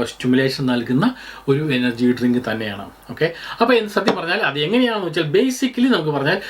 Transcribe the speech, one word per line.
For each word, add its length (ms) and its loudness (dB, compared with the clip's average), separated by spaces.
സ്റ്റിമുലേഷൻ 600 0
നൽകുന്ന 340 0
ഒരു 120 2
എനർജി 280 0
ഡ്രിങ്ക് 280 2
തന്നെയാണ്. 380 -6
ഓക്കെ, 140 0
അപ്പോൾ 180 4
എന്ത് 160 -4
സത്യം 240 0
പറഞ്ഞാൽ 200 -2
അത് 80 -4
എങ്ങനെയാണെന്ന് 420 0
വെച്ചാൽ, 260 -2
basically 600 2
നമുക്ക് 220 0
പറഞ്ഞാൽ, 220 0